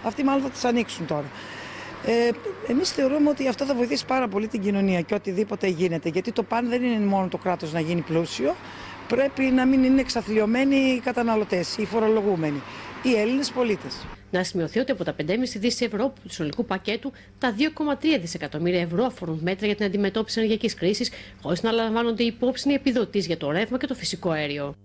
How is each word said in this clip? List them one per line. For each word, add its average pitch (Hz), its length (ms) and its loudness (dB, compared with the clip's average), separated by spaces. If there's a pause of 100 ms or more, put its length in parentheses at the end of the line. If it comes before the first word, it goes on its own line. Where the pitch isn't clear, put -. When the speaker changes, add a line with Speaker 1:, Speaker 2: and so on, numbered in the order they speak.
Speaker 1:
Αυτοί 220 200 -2
μάλλον 277 180 4
θα 269 80 -4
τις - 160 -6
ανοίξουν 233 400 0
τώρα. 147 200 -2 (800)
Ε, 233 240 4 (420)
εμείς 302 200 2
θεωρούμε 285 380 4
ότι 277 180 0
αυτό 262 180 0
θα 277 80 0
βοηθήσει 247 320 0
πάρα 262 220 0
πολύ 208 200 -2
την 220 140 -4
κοινωνία 196 400 2
και 170 120 -2
οτιδήποτε 202 540 -2
γίνεται, 165 420 0
γιατί 180 220 -2
το 233 120 0
παν 240 260 0
δεν 247 140 0
είναι 220 220 2
μόνο 196 220 2
το 175 100 -4
κράτος 170 360 -2
να 170 60 0
γίνει 165 220 0
πλούσιο, 170 540 0 (520)
πρέπει 269 360 2
να 254 220 4
μην 262 180 6
είναι 262 180 6
εξαθλιωμένοι 233 760 2
οι 262 240 4
καταναλωτές, 226 760 0
οι 214 80 0
φορολογούμενοι, 196 760 2 (420)
οι 254 120 4
Έλληνες 247 360 2
πολίτες. 214 540 -2 (260)
Speaker 2:
Να 185 120 2
σημειωθεί 175 360 -2
ότι 269 120 0
από 202 120 -2
τα 160 100 -2
πεντέμισι 208 460 -2
δις 240 220 0
ευρώ 240 320 -2 (100)
του 185 60 -16
συνολικού 160 360 -4
πακέτου, 208 460 -4 (260)
τα 247 140 0
δύο 285 200 2
κόμμα 294 260 -2
τρία 302 220 2
δισεκατομμύρια 170 640 -2
ευρώ 170 240 0
αφορούν 165 380 -4
μέτρα 190 220 -2
για 208 100 2
την 208 100 -2
αντιμετώπιση 202 540 0
ενεργειακής 220 340 0
κρίσης, - 380 0 (300)
χωρίς 170 220 -2
να 226 80 2
λαμβάνονται 226 520 0
υπόψη 247 460 0
οι 285 40 6
επιδοτήσεις 226 540 0
για 165 100 -2
το 147 140 -2
ρεύμα 220 260 0
και 269 100 -2
το - 80 -4
φυσικό - 340 -4
αέριο. 143 560 -2